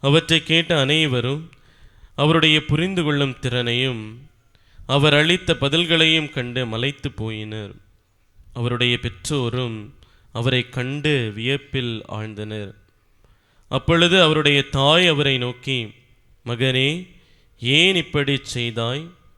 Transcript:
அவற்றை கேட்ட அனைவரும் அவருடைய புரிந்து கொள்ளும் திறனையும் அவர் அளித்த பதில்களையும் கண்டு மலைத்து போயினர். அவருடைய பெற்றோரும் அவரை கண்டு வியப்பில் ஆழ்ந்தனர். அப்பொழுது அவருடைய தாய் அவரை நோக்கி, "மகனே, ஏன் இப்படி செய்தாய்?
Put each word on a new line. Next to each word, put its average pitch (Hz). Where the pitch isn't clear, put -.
அவற்றை 160
கேட்ட 165
அனைவரும் 143
அவருடைய 151
புரிந்து 175
கொள்ளும் 143
திறனையும் 120
அவர் 143
அளித்த 165
பதில்களையும் 160
கண்டு 123
மலைத்து 120
போயினர். 107
அவருடைய 120
பெற்றோரும் 120
அவரை 120
கண்டு 131
வியப்பில் 120
ஆழ்ந்தனர். 107
அப்பொழுது 170
அவருடைய 151
தாய் 151
அவரை 139
நோக்கி, 123
"மகனே, 131
ஏன் 160
இப்படி 139
செய்தாய்? 120